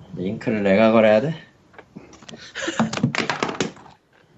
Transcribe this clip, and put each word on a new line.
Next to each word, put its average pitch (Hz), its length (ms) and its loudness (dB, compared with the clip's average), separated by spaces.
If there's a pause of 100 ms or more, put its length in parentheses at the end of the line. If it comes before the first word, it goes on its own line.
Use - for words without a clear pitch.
(160)
링크를 104 480 -4
내가 101 260 4
걸어야 110 300 6
돼? 151 140 -2 (1000)
<laughs> - 920 -4 (1160)